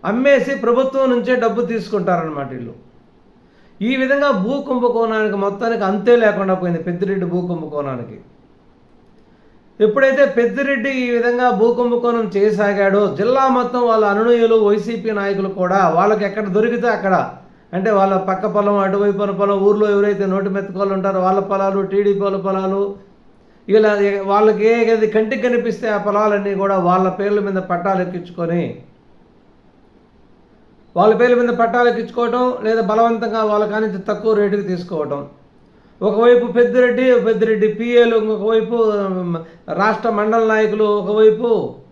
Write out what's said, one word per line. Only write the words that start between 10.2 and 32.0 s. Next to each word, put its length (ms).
పెద్దిరెడ్డి 520
ఈ 200
విధంగా 400
భూ 240
కుంభకోణం 520
చేయసాగాడో 640
జిల్లా 280
మొత్తం 420
వాళ్ళ 140
అనునయులు, 540
వైసీపీ 520
నాయకులు 400
కూడా 200
వాళ్ళకి 260
ఎక్కడ 240
దొరికితే 400
అక్కడ, 260
అంటే 180
వాళ్ళ 260
పక్క 300
పొలం, 320
అటువైపు 440
ఉన్న 180
పొలం, 200
ఊర్లో 300
ఎవరైతే 360
నోటి 220
మెత్తుకోళ్ళు 460
ఉంటారో 260
వాళ్ళ 200
పొలాలు, 420
టీడీపీ 380
వాళ్ళ 200
పొలాలు, 420
ఇలా 220
ఏ-, 180
వాళ్ళకి 480
ఏ-, 240
ఏది 140
కంటికి 360
కనిపిస్తే 460
ఆ 100
పొలాలన్నీ 560
కూడా 240
వాళ్ళ 300
పేర్ల 320
మీద 220
పట్టాలు 400
ఎక్కించుకొని, 600
వాళ్ళ 200
పేర్ల 180
మీద 220
పట్టాలు 320
ఎక్కించుకోవటం 540